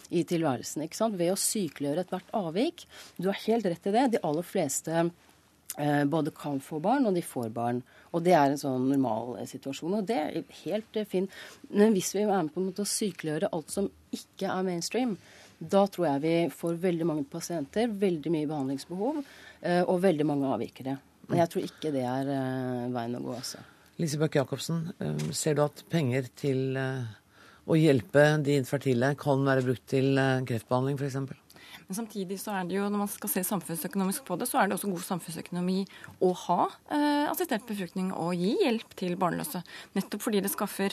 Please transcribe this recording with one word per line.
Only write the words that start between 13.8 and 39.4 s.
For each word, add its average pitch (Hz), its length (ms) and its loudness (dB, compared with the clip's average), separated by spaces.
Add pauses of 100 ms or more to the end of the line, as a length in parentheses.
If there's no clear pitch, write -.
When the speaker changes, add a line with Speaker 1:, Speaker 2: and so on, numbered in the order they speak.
Speaker 1:
ikke - 380 -8
er 185 140 -2
mainstream, 190 540 -2 (440)
da 196 240 4
tror 180 220 -2
jeg 139 140 2
vi 165 280 2
får 170 300 -4
veldig 175 260 0
mange 156 240 0
pasienter, 170 580 -4
veldig 190 440 0
mye 151 160 0
behandlingsbehov, 165 760 -4 (380)
eh, 175 220 2
og 180 180 2
veldig 160 240 4
mange 143 220 2
avvikere. 127 500 -4 (320)
Men 175 100 2
jeg 170 100 4
tror 180 140 -4
ikke 151 280 -6
det 135 140 0
er, 135 240 -2
eh, 127 600 -2
veien 120 280 -4
å 135 40 -8
gå, 131 140 -6
altså. - 220 -10 (420)
Speaker 2:
Lise 156 180 -2
Bøck 151 180 0
Jacobsen, 160 680 -2
eh, 151 320 -4
ser 151 220 0
du 147 100 4
at - 240 -8
penger 131 480 0
til, 131 400 -2
eh, 131 260 -4 (640)
å 165 80 4
hjelpe 151 640 6
de 143 160 4
infertile 131 600 2
kan 139 260 2
være 135 200 4
brukt 127 240 -2
til, 135 300 2
eh, 135 280 4
kreftbehandling, 127 520 0
for 135 80 -4
eksempel? 135 300 -6 (540)
Speaker 3:
Men 214 160 -6
samtidig 196 320 -8
så 208 140 -8
er 190 160 -2
det 175 80 -2
jo, 202 140 0
når 208 80 0
man 202 100 0
skal 202 220 -8
se - 100 0
samfunnsøkonomisk 185 840 -4
på 175 120 -4
det, 240 120 -4
så 269 120 2
er 190 60 4
det 202 100 0
også 202 140 -4
god 170 160 -4
samfunnsøkonomi 180 800 -4 (340)
å 180 140 4
ha, 185 320 0 (240)
eh, 294 400 2
assistert 311 340 -2
befruktning 190 460 -4
og 170 240 -2
gi 185 260 2
hjelp 240 360 0
til 180 180 -2
barnløse, 170 480 -2 (320)